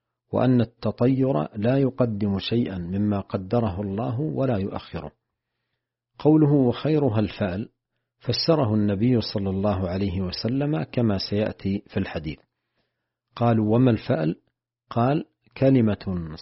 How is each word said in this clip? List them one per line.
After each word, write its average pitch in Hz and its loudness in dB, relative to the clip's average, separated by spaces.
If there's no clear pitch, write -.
وأن 120 4
التطير 131 -2
لا 117 0
يقدم 113 0
شيئاً 113 -2
مما 98 -2
قدره 101 -2
الله 113 -4
ولا 131 -2
يؤخره. - -8
قوله 151 6
وخيرها 135 2
الفأل 101 -2
فسره 131 0
النبي 104 2
صلى 98 -4
الله 95 0
عليه 95 -2
وسلم 139 -4
كما 110 0
سيأتي 101 -2
في - -10
الحديث. 80 -6
قالوا: 113 2
وما 123 6
الفأل؟ 156 -2
قال: 127 0
كلمة 98 2